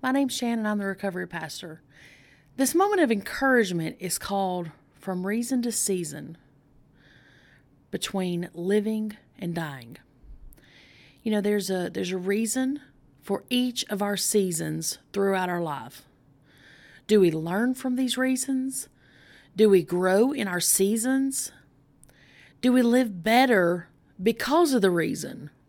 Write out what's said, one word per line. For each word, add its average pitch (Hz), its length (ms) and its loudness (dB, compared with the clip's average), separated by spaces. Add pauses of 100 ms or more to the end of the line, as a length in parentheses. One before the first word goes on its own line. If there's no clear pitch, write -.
My 254 100 0
name's 269 240 0
Shannon. 233 300 -2
I'm 208 140 -2
the 202 60 -4
recovery 190 420 -6
pastor. 160 560 -12 (720)
This 269 180 0
moment 381 300 4
of 240 80 4
encouragement 202 880 0
is 180 180 -6
called 180 540 -4 (240)
From 185 320 -6
Reason 240 340 -2
to 233 100 -2
Season, 165 680 -4 (1500)
Between 180 640 -4
Living 208 600 -2 (220)
and 175 160 -6
Dying. 139 440 -10 (1200)
You 220 100 -2
know, 214 80 2
there's 202 300 0
a, 180 240 -2
there's 180 180 -6
a 190 60 -4
reason 226 640 -2 (400)
for - 300 -4
each 247 400 -2
of 202 100 -4
our 202 160 -2
seasons 165 800 -2 (160)
throughout 196 360 0
our 175 120 -2
life. 139 400 -8 (1040)
Do 214 140 6
we 185 100 6
learn 180 460 -2
from 254 200 -4
these 247 220 -2
reasons? 262 720 -2 (680)
Do 214 140 6
we 190 140 6
grow 185 480 2
in 254 160 -2
our 175 120 -2
seasons? 247 920 0 (1120)
Do 247 120 4
we 254 80 6
live 233 420 2
better 214 640 4 (340)
because 294 520 2
of 240 80 4
the 190 80 6
reason? 151 640 -4 (180)